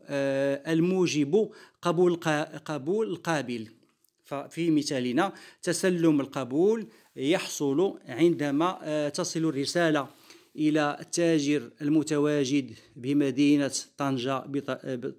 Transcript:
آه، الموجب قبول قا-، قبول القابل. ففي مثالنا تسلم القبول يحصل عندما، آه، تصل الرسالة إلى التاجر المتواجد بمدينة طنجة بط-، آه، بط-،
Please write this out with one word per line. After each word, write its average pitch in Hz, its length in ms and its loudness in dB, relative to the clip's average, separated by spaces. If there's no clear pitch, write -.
آه، 139 680 -2
الموجب 170 760 2
قبول 175 340 2
قا-، 156 500 -2
قبول 165 420 -2
القابل. 131 600 -4
ففي 160 480 -4
مثالنا 139 640 0
تسلم 165 580 2
القبول 156 640 0
يحصل 147 920 0
عندما، 151 760 0
آه، 151 260 -2
تصل 160 360 -4
الرسالة 151 640 0
إلى 151 440 0
التاجر 147 680 0
المتواجد 147 920 0
بمدينة 143 760 2
طنجة 135 420 -2
بط-، 139 300 -6
آه، 131 260 -6
بط-، 131 240 -6